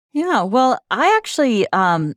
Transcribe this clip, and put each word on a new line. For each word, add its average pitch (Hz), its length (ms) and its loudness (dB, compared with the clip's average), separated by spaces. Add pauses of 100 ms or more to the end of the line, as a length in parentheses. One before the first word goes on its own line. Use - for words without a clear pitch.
(120)
Yeah, 294 320 -2
well, 247 360 0 (120)
I 330 240 2
actually, 269 560 0
um, 170 460 0